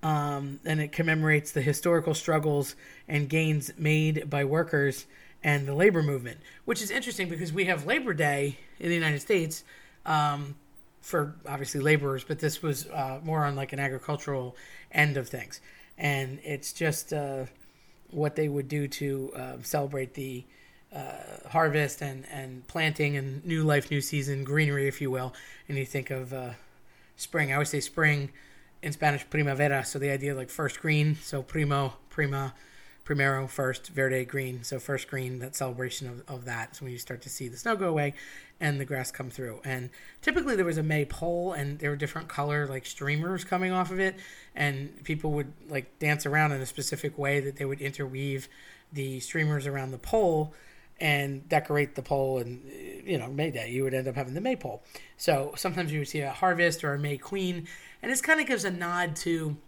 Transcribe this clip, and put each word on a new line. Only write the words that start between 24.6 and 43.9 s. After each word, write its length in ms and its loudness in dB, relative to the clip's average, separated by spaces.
if 120 -4
you 80 -2
will. 240 -2
And 100 -2
you 80 -2
think 240 -6
of, 220 -6
uh, 220 -8
spring. 380 0
I 20 2
always 140 2
say 100 0
spring 540 2
in 80 -4
Spanish, 400 2
primavera, 540 2
so 160 -4
the 100 0
idea 220 0
of, 40 -2
like, 140 -8
first 300 -4
green, 420 4
so 220 -4
primo, 500 0
prima, 460 -2
primero, 440 2
first, 420 -2
verde, 340 2
green, 400 -6
so 160 -6
first 260 -4
green, 320 -6
that 160 -10
celebration 540 -4
of, 180 -12
of 200 -10
that. 280 -6
So 100 -14
when 80 -8
you 60 -10
start 240 -10
to 60 -14
see 180 -8
the 100 -10
snow 200 0
go 120 0
away 260 2
and 200 0
the 40 -2
grass 280 -4
come 180 -8
through. 340 -8
And 260 -4
typically 340 2
there 80 4
was 120 0
a 60 0
maypole, 720 0
and 260 -4
there 120 -2
were 60 -2
different 300 -4
color, 400 0
like, 180 -6
streamers 600 -2
coming 260 0
off 220 2